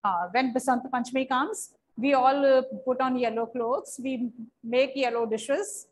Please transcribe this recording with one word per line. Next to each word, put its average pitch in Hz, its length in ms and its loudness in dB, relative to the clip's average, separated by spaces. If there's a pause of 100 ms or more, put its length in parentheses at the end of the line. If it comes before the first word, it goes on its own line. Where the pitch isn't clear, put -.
Uh, 180 280 0
when 247 200 2
Basant 247 400 0
Panchami 254 380 -2
comes, 285 460 -2 (200)
we 269 200 2
all, 269 280 4
uh, 262 200 6 (220)
put 254 160 0
on 254 180 0
yellow 226 260 0
clothes. 240 560 -4
We 247 300 -4 (320)
make 254 320 2
yellow 233 320 0
dishes. 277 640 -4